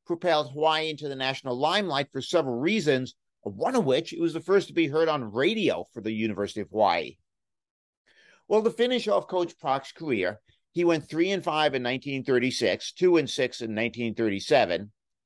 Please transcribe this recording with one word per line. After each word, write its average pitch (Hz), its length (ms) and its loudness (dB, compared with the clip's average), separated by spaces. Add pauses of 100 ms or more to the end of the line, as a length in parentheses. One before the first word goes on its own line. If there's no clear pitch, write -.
propelled 165 460 0
Hawaii 156 380 0
into 147 200 -8
the 135 60 -6
national 131 420 -4
limelight 156 540 0
for 135 100 -6
several 135 340 0
reasons, 143 600 0 (260)
one 143 340 -4
of 220 100 2
which 156 280 0
it 165 80 -6
was 165 120 0
the 165 60 -8
first 185 300 2
to 147 40 -20
be 160 140 2
heard 160 220 2
on 127 240 -4
radio 135 600 0
for 117 80 -12
the 110 120 -4
University 107 480 -4
of 95 80 -10
Hawaii. 87 480 0 (1300)
Well, 214 160 4
to 220 60 2
finish 240 380 0
off 202 200 -2
Coach 180 300 -2
Proc's 139 340 -4
career, 107 480 -2 (320)
he 170 140 -2
went 165 240 0
three 170 220 0
and 190 120 -2
five 156 300 0
in 131 80 -2
nineteen 131 420 -4
thirty-six, 123 720 0
two 175 240 4
and 143 120 2
six 127 320 -4
in 113 120 -6
nineteen 113 400 -2
thirty-seven, 104 800 0 (340)